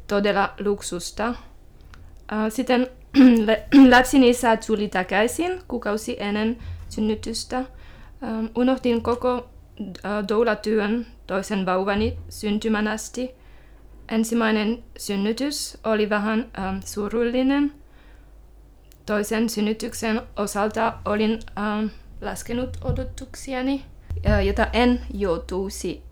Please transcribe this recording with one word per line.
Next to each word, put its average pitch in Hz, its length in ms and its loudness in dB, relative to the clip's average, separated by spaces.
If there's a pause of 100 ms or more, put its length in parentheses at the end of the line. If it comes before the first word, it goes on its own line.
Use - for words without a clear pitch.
todella 202 480 0 (100)
luksusta. 202 640 -4
Äh, 247 80 -4 (1120)
sitten 254 380 0 (260)
<clears throat> 247 340 8
lä-, 214 160 2 (280)
lapsen 254 340 8
isä 240 320 4
tuli 214 320 -2
takaisin 240 800 -2
kuukausi 220 520 -4
ennen 214 380 -2 (300)
synnytystä. 220 680 -4
Ähm, - 880 -8 (100)
unohdin 247 460 2
koko, 247 460 -2 (320)
äh, 196 480 -6
doula-työn 214 800 0 (200)
toisen 196 400 -2
vauvani 196 520 0 (100)
syntymän 214 600 -2
asti. 240 420 -6 (800)
Ensimmäinen 226 720 0 (140)
synnytys 226 880 -4
oli 214 260 0
vähän, 214 480 0
ähm, 190 260 -4
surullinen. 254 880 0 (1300)
Toisen 220 420 0
synnytyksen 220 720 -2 (140)
osalta 214 560 -2 (120)
olin, 214 340 0 (200)
ähm, 214 280 -2 (340)
laskenut 233 640 -8
odotuksiani, 262 1000 -4 (440)
äh, 202 180 4
jota 208 260 2
en 247 280 4 (140)
joutuisi, 185 960 -4